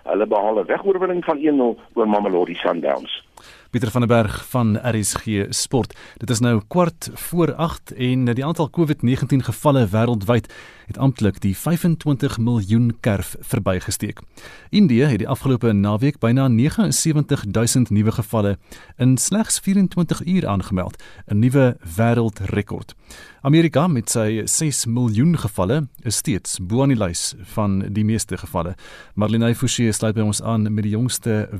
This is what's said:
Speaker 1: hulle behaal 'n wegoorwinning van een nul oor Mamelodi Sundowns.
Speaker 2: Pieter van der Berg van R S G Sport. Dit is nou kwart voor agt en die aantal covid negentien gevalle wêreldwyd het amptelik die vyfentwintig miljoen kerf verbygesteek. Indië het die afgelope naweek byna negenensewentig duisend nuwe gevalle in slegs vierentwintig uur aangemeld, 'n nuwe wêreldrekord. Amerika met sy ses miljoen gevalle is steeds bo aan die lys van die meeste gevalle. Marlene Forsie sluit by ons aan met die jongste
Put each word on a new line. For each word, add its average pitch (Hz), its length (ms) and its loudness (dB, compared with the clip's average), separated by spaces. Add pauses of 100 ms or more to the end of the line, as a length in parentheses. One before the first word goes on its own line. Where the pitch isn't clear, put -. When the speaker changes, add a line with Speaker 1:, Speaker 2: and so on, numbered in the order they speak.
Speaker 1:
hulle 98 240 0
behaal 107 320 0
'n 90 60 0
wegoorwinning 180 600 0
van 156 120 0
een 147 180 2
nul 120 240 2 (140)
oor 113 140 2
Mamelodi 95 460 2
Sundowns. 78 720 -4 (480)
Speaker 2:
Pieter 113 200 -2
van 120 160 2
der 120 160 4
Berg - 260 -6
van 113 340 2
R 113 200 0
S - 100 -4
G 101 360 -2
Sport. - 440 -2 (240)
Dit 107 120 -6
is 117 100 0
nou 120 280 2
kwart 175 460 -2
voor 165 420 -2
agt - 360 -6
en 127 340 0
die 120 200 0
aantal 165 240 -2
covid 151 320 0
negentien 127 420 0
gevalle 131 440 2
wêreldwyd 110 680 0 (340)
het - 100 -12
amptelik 110 440 0
die 98 160 0
vyfentwintig 151 800 0
miljoen 117 600 2
kerf 98 400 -2
verbygesteek. - 800 -4 (500)
Indië 139 340 4
het 139 140 2
die 110 100 -2
afgelope 120 460 0
naweek 104 460 2
byna 131 280 2
negenensewentig 147 1000 2
duisend 117 420 2
nuwe 107 220 2
gevalle 101 460 0 (400)
in 127 200 4
slegs - 420 -2
vierentwintig 175 680 0
uur 180 220 0
aangemeld, 92 560 -4 (240)
'n 104 120 0
nuwe 127 380 4 (200)
wêreldrekord. 113 960 -2 (480)
Amerika 156 460 4
met 123 220 0
sy 110 360 0
ses 147 400 -2
miljoen 120 520 2
gevalle 117 500 0 (160)
is 110 120 -4
steeds - 440 -4
bo 101 220 -2
aan 139 80 4
die 131 80 4
lys 90 460 -4
van 98 500 -2
die 107 100 0
meeste 107 340 -2
gevalle. 90 380 -6 (380)
Marlene 113 420 2
Forsie 120 360 0
sluit 107 240 -2
by 110 60 0
ons 107 200 -2
aan 107 320 -2
met 107 100 0
die 104 80 -2
jongste 110 580 -2 (100)